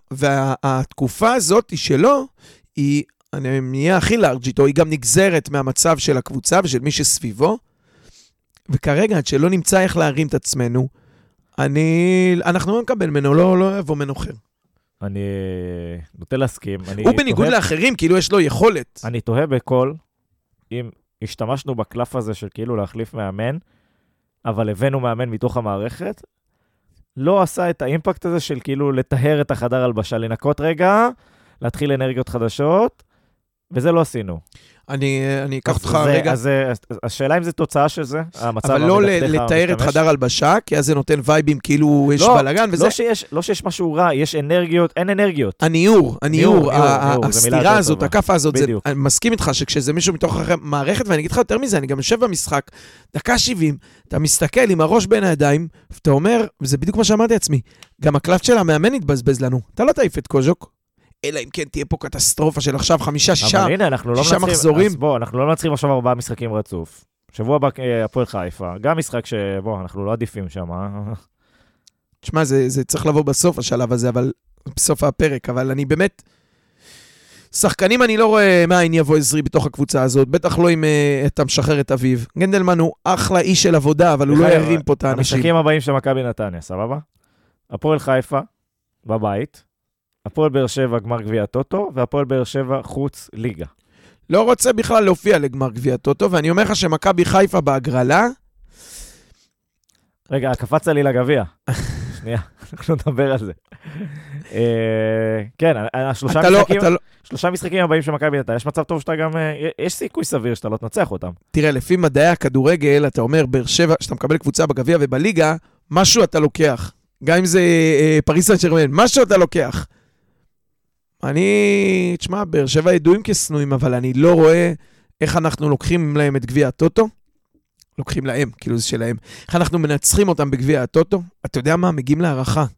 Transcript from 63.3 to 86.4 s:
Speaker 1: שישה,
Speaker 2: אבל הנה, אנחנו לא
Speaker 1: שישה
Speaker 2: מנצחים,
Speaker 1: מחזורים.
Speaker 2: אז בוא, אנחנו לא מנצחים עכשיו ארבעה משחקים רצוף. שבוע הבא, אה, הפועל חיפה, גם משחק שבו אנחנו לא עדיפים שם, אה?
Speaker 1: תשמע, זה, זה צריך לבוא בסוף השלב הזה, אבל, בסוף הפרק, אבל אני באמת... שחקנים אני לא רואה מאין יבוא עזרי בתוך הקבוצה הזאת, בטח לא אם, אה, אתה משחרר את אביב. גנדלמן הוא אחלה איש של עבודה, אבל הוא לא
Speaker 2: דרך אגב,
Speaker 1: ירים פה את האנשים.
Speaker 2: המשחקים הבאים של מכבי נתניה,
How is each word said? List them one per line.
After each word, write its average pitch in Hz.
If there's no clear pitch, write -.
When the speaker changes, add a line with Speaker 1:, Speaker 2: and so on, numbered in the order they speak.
Speaker 1:
שישה, 196
Speaker 2:
אבל 170
הנה, 196
אנחנו 127
לא 127
Speaker 1:
שישה 165
Speaker 2:
מנצחים, 180
Speaker 1:
מחזורים. 160
Speaker 2:
אז 190
בוא, 143
אנחנו 117
לא 135
מנצחים 160
עכשיו 143
ארבעה 123
משחקים 120
רצוף. 95
שבוע 120
הבא, 139
אה, 120
הפועל 120
חיפה, 90
גם 151
משחק 123
שבו 98
אנחנו 92
לא 101
עדיפים 110
שם, 85
אה? 95
Speaker 1:
תשמע, 160
זה, 131
זה 131
צריך -
לבוא 151
בסוף 147
השלב 123
הזה, 123
אבל, 127
בסוף -
הפרק, 143
אבל 127
אני 139
באמת... 156
שחקנים 233
אני 226
לא 226
רואה 196
מאין 170
יבוא 156
עזרי 151
בתוך 143
הקבוצה 139
הזאת, 131
בטח 160
לא 170
אם, 160
אה, 147
אתה 143
משחרר 143
את 135
אביב. 127
גנדלמן 185
הוא 165
אחלה 180
איש 175
של 170
עבודה, 156
אבל 139
הוא 147
לא 165
Speaker 2:
דרך 180
אגב, 160
Speaker 1:
ירים 156
פה 147
את -
האנשים. 131
Speaker 2:
המשחקים 165
הבאים 156
של 135
מכבי 135
נתניה, 107